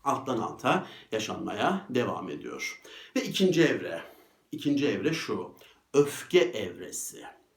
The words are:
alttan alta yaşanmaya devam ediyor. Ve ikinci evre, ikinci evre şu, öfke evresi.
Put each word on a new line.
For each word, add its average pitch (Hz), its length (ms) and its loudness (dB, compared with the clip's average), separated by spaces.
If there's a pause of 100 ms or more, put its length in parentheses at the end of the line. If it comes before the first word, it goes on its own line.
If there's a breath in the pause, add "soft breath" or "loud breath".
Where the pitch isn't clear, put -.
alttan 127 340 0
alta 127 500 0 (240 loud breath)
yaşanmaya 107 760 -2
devam 92 400 -2
ediyor. - 520 -10 (340 loud breath)
Ve 254 80 0
ikinci 180 380 4
evre, 92 400 2 (500 loud breath)
ikinci 143 360 0
evre - 260 2
şu, 98 420 -4 (380 loud breath)
öfke 143 460 4
evresi. - 840 -4 (340)